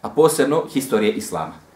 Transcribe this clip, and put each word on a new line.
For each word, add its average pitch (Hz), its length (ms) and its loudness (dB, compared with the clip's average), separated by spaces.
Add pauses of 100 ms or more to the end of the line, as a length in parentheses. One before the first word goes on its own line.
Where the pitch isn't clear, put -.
a 113 60 -10
posebno 147 640 2
historije 107 400 0
Islama. - 640 -10